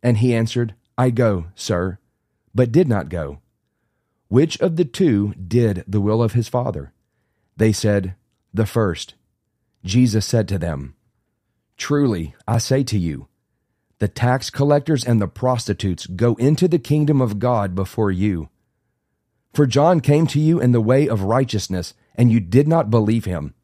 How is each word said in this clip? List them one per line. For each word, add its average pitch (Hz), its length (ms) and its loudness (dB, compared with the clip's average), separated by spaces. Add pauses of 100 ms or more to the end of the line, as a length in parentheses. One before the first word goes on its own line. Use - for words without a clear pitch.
And 120 160 2
he 120 160 2
answered, 113 400 -2 (240)
'I 127 120 2
go, 110 440 0
sir,' 90 440 -4 (560)
but 120 180 2
did 160 160 4
not 104 200 -2
go. 76 300 -8 (920)
Which 143 320 2
of 170 160 0
the 175 80 2
two 104 500 0
did 98 520 -2
the 101 140 -2
will 107 220 0
of 110 100 0
his 117 160 -2
father?" 110 440 -6 (640)
They 110 160 2
said, 101 420 -2 (380)
"The 107 140 0
first." 98 480 -4 (720)
Jesus 107 420 2
said 110 220 0
to 98 100 -4
them, 73 360 -8 (840)
"Truly, 113 580 -2 (140)
I 117 100 2
say 131 260 0
to 110 140 -2
you, 76 300 -4 (680)
the 101 100 0
tax 123 420 -2
collectors 143 540 0
and 117 160 2
the 98 80 -2
prostitutes 110 800 -4
go 95 280 0
into 147 320 2
the 165 120 2
kingdom 147 420 0
of 107 180 -2
God 101 360 -2
before 98 360 -2
you. 92 380 -2 (1040)
For 147 140 2
John 143 340 4
came 147 280 2
to 147 120 -2
you 156 200 2
in 123 120 2
the 120 80 2
way 131 280 2
of 104 140 -2
righteousness, 101 720 -2 (200)
and 120 180 4
you 117 80 4
did 107 260 2
not 156 240 0
believe 113 360 0
him. 76 380 -6